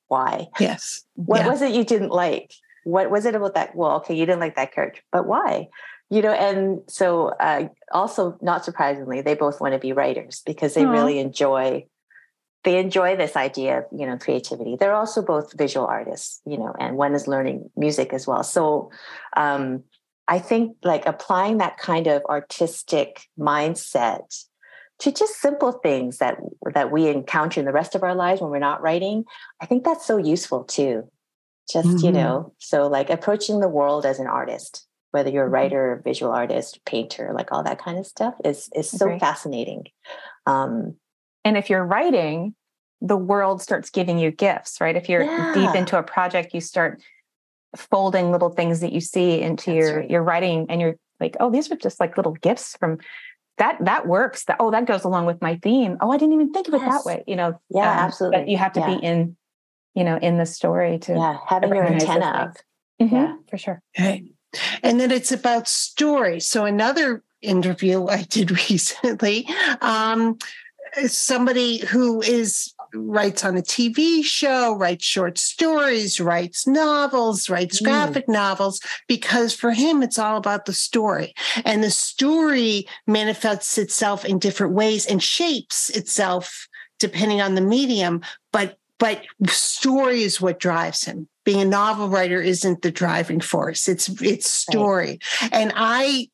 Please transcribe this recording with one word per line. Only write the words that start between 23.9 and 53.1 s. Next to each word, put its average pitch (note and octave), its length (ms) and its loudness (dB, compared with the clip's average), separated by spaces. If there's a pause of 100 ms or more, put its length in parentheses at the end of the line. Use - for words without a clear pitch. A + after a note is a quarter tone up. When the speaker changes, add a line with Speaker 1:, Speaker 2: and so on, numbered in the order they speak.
Speaker 1:
to C#4+ 120 0
just G#4+ 300 0
simple C#4+ 320 2
things C3 440 -2
that, - 200 0 (360)
that C#3 180 2
we D#3 160 4
encounter D3+ 540 -2
in C#3 40 -2
the C#3 60 -2
rest D3+ 240 0
of F#3 80 -2
our F3+ 120 0
lives F#3 260 0
when D#3+ 100 -6
we're C#3+ 80 -2
not C#3+ 220 -2
writing, F#3+ 420 0 (380)
I E3 40 -14
think B3 200 0
that's D#4+ 200 0
so A3 120 2
useful D#3 480 0
too. B2+ 440 -2 (600)
Just, E3+ 320 4
you E3+ 80 6
Speaker 2:
Mm-hmm. F3+ 60 4
Speaker 1:
know, C3 420 0
so, C#3+ 280 2
like, C#3 220 0
approaching G#3 520 0
the F#3+ 80 2
world D3 360 0
as C3+ 140 0
an C3 80 -4
artist, - 580 -6 (260)
whether C#3 180 0
you're C#3 140 2
a - 20 0
Speaker 3:
Mm-hmm. B2+ 80 -2
Speaker 1:
writer, C3+ 500 2
visual B2+ 300 -2
artist, A#2+ 500 -4
painter, - 500 -6
like, - 200 -6
all D3+ 100 0
that - 180 -4
kind F3 160 -8
of G3 80 -8
stuff A#3 280 -4 (100)
is, - 320 -2
is D#3 140 -4
so G3 160 0
Speaker 3:
Agree. F3 140 0
Speaker 1:
fascinating. C#3+ 640 -4 (600)
Um, C3+ 500 0 (500)
Speaker 3:
And G#3+ 100 4
if G3+ 140 0
you're F#3+ 160 2
writing, F#3+ 680 0 (460)
the G3 160 0
world F#3+ 460 0
starts - 280 -4
giving F3 300 0
you D#3+ 120 2
gifts, - 500 -2
right? E3 160 0
If F3 100 -6
you're F3 160 2 (300)
deep F#3+ 100 4
Speaker 1:
Yeah. F3+ 120 4
Speaker 3:
into F3+ 220 2
a D#3+ 60 2
project, F3+ 500 -2
you E3+ 60 -4
start E3+ 400 -2 (760)
folding F#3+ 560 2
little F3 180 2
things E3+ 300 0
that E3+ 120 -4
you E3 100 -2
see F3 400 2
into E3 300 -4
Speaker 1:
That's D#3+ 60 2 (100)
Speaker 3:
your, D3+ 120 0
Speaker 1:
right. D3+ 100 -6
Speaker 3:
your E3+ 140 2
writing, E3+ 460 0
and E3+ 120 0
you're D#3+ 140 0 (240)
like, E3 200 -4
"Oh, B3 100 2
these C#4 220 0
are E4+ 40 -4
just, - 240 -4
like, F3 180 -2
little F3 160 0
gifts F#3 440 -2
from D#3+ 200 -2 (600)